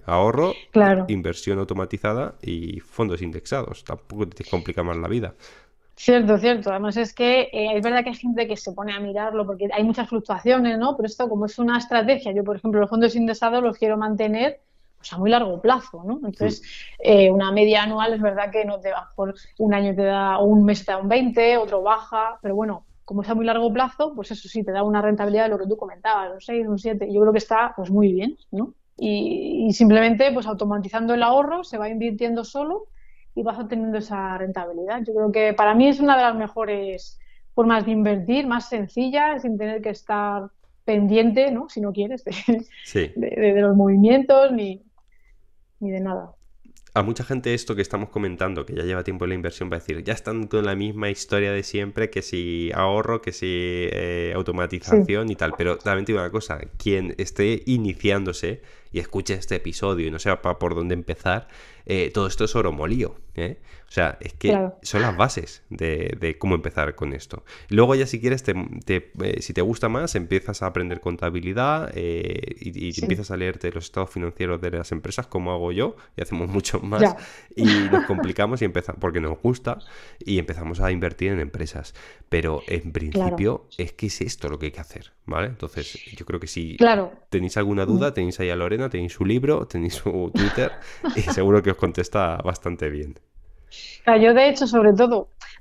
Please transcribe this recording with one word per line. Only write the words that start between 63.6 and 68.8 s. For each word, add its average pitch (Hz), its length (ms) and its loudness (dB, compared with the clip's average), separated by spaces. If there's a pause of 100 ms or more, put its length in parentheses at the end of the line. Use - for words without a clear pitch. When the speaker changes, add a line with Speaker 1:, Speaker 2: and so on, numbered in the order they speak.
Speaker 1:
O - 40 -20
sea, 76 300 0
es - 120 -12
que - 160 -2
Speaker 2:
Claro. 95 340 2
Speaker 1:
son 104 180 0
las 110 160 0
bases 95 540 -2
de, 82 480 -4
de 82 180 -4
cómo 92 160 0
empezar 76 400 -2
con 71 200 -8
esto. - 300 -14 (260)
Luego 120 260 6
ya 135 100 2
si 123 160 -6
quieres, 127 220 -2
te, 98 100 -2 (320)